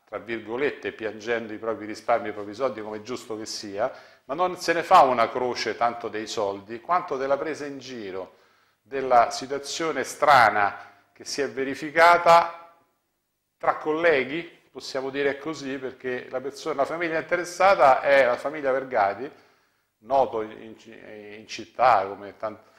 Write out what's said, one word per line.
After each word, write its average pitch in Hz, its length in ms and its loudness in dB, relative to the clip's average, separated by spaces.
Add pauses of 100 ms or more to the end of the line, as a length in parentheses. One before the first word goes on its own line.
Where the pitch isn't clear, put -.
tra 107 120 -10
virgolette, 113 760 -6
piangendo 110 600 -6
i 104 40 -10
propri 107 280 -6
risparmi, 107 440 -2
i 104 40 -6
propri 104 220 -12
soldi, 117 260 -4
come 107 160 -10
è 104 40 -16
giusto 110 360 -10
che 110 80 -10
sia, 104 460 -6 (340)
ma 135 80 -10
non 180 240 -2
se 170 160 -2
ne 165 100 -2
fa 180 180 8
una 120 280 4
croce 123 480 -4
tanto 117 320 -2
dei 107 180 -8
soldi, 101 540 -6
quanto 170 360 -2
della 139 200 0
presa 147 280 -8
in 139 140 -12
giro, 104 580 -12 (440)
della 127 500 4
situazione 139 720 -6
strana 110 920 2 (180)
che - 140 -20
si - 160 -6
è 131 80 -2
verificata 165 1200 4 (840)
tra 156 200 -2
colleghi, 156 680 -2 (260)
possiamo 135 400 -10
dire 139 280 -2
così, 139 400 -10
perché 127 520 -8
la 127 120 -8
persona, 135 340 -8
la 139 100 0
famiglia 160 320 -4
interessata 175 840 4
è 139 240 6
la 123 100 2
famiglia 139 380 -4
Vergati, 123 560 -2 (680)
noto 113 420 0
in, 110 340 -12 (640)
in 110 80 -20
città 113 580 2
come 98 320 -10
tan-, 107 220 -10 (180)